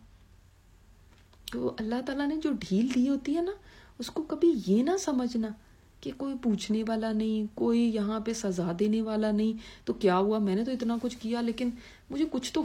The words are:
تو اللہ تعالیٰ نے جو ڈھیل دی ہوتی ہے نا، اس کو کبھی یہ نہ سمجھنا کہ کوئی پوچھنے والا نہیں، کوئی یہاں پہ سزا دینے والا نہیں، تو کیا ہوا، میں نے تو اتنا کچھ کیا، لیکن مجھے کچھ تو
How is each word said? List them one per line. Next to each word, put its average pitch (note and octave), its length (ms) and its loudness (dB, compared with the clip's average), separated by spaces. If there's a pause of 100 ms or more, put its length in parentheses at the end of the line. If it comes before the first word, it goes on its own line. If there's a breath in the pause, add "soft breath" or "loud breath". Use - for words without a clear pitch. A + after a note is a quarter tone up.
(1500)
تو A#3+ 260 -2
اللہ A3 160 -2 (120)
تعالیٰ C#4+ 220 -2
نے D#4 80 -2
جو D#4 160 -2
ڈھیل A#3 420 2
دی B3+ 140 4
ہوتی C#4 280 0
ہے E4+ 40 2
نا، F4+ 120 -2 (460 soft breath)
اس A#3+ 120 -8
کو D#4+ 120 -4
کبھی D#4+ 300 4 (140)
یہ G#3 160 6
نہ D4+ 80 2 (100)
سمجھنا A#3+ 480 0 (520 soft breath)
کہ C#4 160 -8
کوئی C#4 260 -4
پوچھنے G#3+ 460 0
والا A3 240 -2
نہیں، G#3+ 440 -2
کوئی A#3 380 2
یہاں G#3+ 260 0
پہ A3+ 120 -4
سزا F3+ 460 -2
دینے G#3+ 240 2
والا G#3+ 280 0
نہیں، A3 560 -2
تو F4 60 -2
کیا F#3 260 4
ہوا، G#3 200 2
میں G3 160 2
نے A3+ 100 0
تو C4 60 -4
اتنا A#3 320 -2
کچھ A#3+ 160 -4
کیا، A#3 220 -4
لیکن A#3 300 -2 (400 loud breath)
مجھے C#4 200 0
کچھ B3+ 220 -4
تو A3 120 0